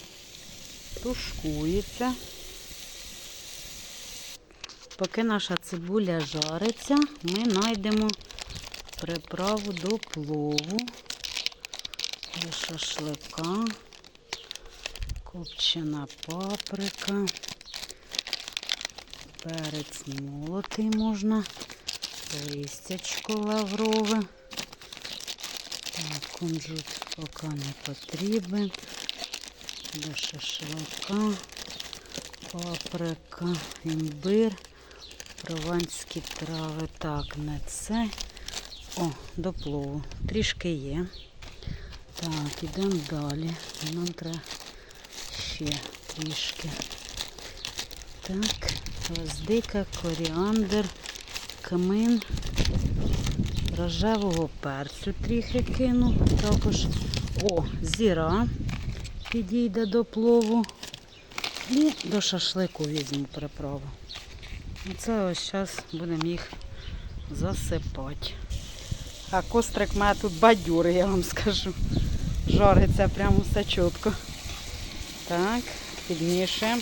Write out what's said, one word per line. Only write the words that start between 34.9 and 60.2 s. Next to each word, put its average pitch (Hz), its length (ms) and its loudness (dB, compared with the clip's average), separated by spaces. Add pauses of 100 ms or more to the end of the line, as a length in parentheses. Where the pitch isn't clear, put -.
прованські 165 800 -4
трави. 160 640 -6 (100)
Так, 147 400 -4
не 151 300 -4
це. 226 420 -2 (880)
О, 175 120 2 (280)
до 175 160 -2
плову. 143 500 -4 (260)
Трішки 185 420 2
є. 147 340 0 (1120)
Так, 156 440 -4
ідемо 185 460 2
далі. 147 400 -2 (420)
Нам 175 160 -2
треба 165 320 -6 (1160)
ще 147 240 -2 (280)
трішки. - 600 -4 (1500)
Так, 208 520 -2 (360)
гвоздика, 165 760 0 (160)
коріандр, 185 840 2 (760)
кмин, 208 600 4 (1600)
рожевого 175 720 4 (100)
перцю 139 540 -4 (140)
трохи 240 360 2 (140)
кину. 247 380 6 (260)
Також, 208 440 6 (580)
о, 175 200 6 (180)
зіра 175 680 4 (840)
підійде 226 540 2
до 214 200 4
плову. 226 600 8 (1080)